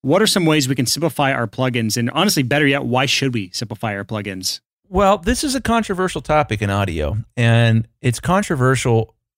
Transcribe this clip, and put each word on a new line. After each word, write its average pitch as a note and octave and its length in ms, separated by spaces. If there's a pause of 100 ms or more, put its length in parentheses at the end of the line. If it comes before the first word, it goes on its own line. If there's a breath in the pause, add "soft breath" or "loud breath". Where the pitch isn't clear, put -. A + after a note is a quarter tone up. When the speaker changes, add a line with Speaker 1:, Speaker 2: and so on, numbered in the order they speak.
Speaker 1:
What D#3 200
are G#3+ 60
some F#3 180
ways D3+ 220
we C3+ 80
can B2+ 100
simplify C#3+ 460
our B2 160
plugins? A#2 480
And A#2+ 160
honestly, D#3 320
better C#3+ 240
yet, C#3 160
why B2+ 220
should C3+ 280
we G2 200
simplify G#2+ 420
our G2+ 80
plugins? G2 560 (300)
Speaker 2:
Well, G3 280
this G#3+ 260
is C4+ 120
a B3 60
controversial F#3 600
topic C#3+ 400
in G2+ 80
audio, F#2+ 480 (200)
and A#2 500 (140)
it's B2 180
controversial C3 960 (220)